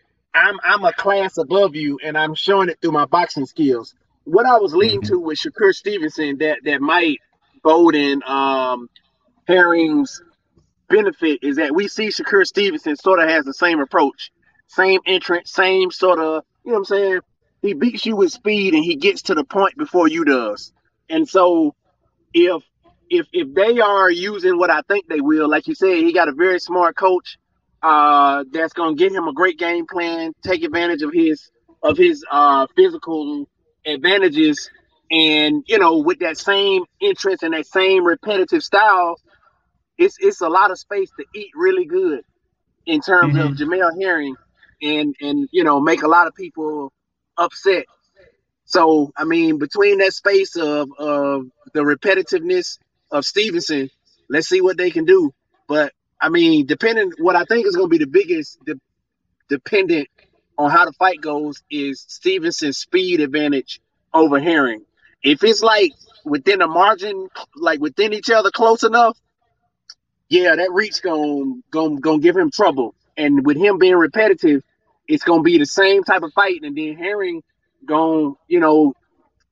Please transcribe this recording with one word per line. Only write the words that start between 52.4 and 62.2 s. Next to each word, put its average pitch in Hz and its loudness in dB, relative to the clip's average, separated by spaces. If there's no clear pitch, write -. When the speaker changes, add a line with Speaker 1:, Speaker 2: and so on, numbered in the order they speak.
Speaker 1:
of 143 -2
Stevenson, 165 -4
let's 156 -2
see 185 2
what 185 0
they 180 -2
can 165 -4
do. 175 4
But, 147 -2
I 156 0
mean, 165 2
depending, 202 -2
what 175 2
I 175 0
think 233 0
is 190 -2
gonna 185 0
be 165 2
the 151 -2
biggest 160 -2
de-, 156 -10
dependent 165 -2
on 147 0
how 170 4
the 156 -4
fight 156 0
goes 147 -6
is 139 -8
Stevenson's 165 -4